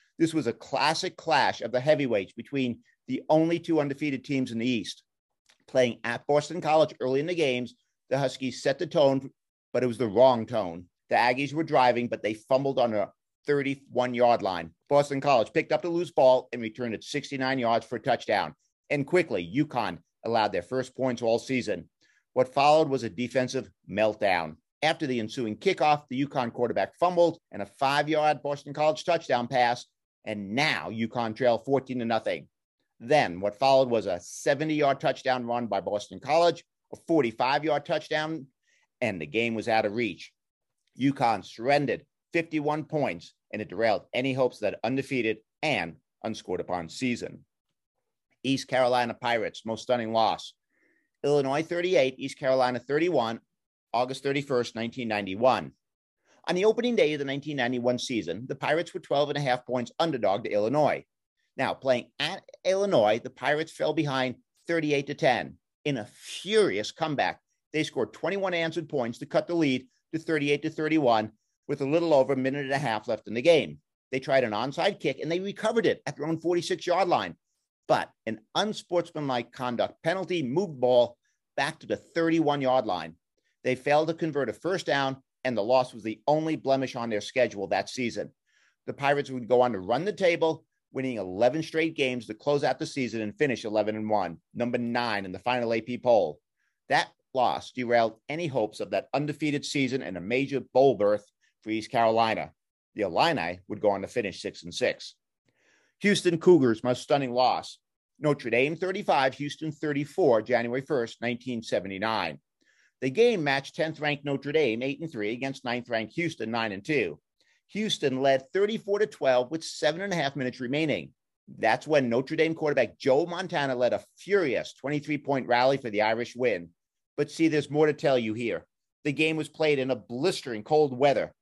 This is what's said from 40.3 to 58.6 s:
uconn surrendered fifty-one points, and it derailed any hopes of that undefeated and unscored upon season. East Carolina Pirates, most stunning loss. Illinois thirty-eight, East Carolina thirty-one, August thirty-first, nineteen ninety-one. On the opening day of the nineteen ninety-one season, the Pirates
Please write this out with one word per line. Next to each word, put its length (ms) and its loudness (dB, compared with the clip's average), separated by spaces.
uconn 460 0
surrendered 580 -2
fifty-one 520 -2
points, 500 -4
and 80 -6
it 80 -8
derailed 460 0
any 180 0
hopes 240 0
of 40 -14
that 220 -2
undefeated 540 -2
and 360 -2
unscored 340 -6
upon 300 -6
season. 560 -6
East 240 -2
Carolina 460 2
Pirates, 500 -4
most 200 -6
stunning 280 -2
loss. 420 0
Illinois 380 2
thirty-eight, 560 2
East 220 -8
Carolina 400 2
thirty-one, 600 0
August 300 -2
thirty-first, 500 -2
nineteen 360 -6
ninety-one. 640 0
On 80 0
the 80 0
opening 320 2
day 160 4
of 80 -2
the 60 -4
nineteen 320 -6
ninety-one 420 0
season, 480 -4
the 80 -6
Pirates 380 -2